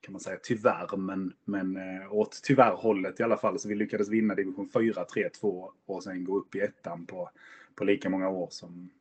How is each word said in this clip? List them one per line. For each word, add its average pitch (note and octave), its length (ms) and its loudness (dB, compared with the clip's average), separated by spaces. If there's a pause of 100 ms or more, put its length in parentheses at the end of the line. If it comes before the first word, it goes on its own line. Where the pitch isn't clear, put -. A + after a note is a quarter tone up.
kan G2 120 -16
man F#2+ 60 -10
säga, F#2+ 240 -8
tyvärr, G#2 540 0
men, F#2+ 360 -4 (120)
men, F#2+ 320 -2
eh, F#2+ 360 -10
åt G#2+ 300 0
tyvärr A#2+ 320 8
hållet F#2+ 440 0
i A#2 40 2
alla A2+ 140 4
fall. F#2 220 0
Så G#2 100 -8
vi G#2 60 -2
lyckades G#2 340 0
vinna G#2+ 260 2
division F#2+ 380 -4
fyra A2+ 320 2
tre, G2+ 240 -2
två F#2 420 -4 (140)
och F#2 180 -6
sen F#2 200 -6
gå F#2+ 140 0
upp - 180 -4
i F#2+ 40 -2
ettan E2+ 460 -4
på, F2+ 240 -10 (460)
på - 80 -4
lika G2 260 2
många F#2+ 200 0
år F#2+ 220 -2
som F2 380 -16 (120)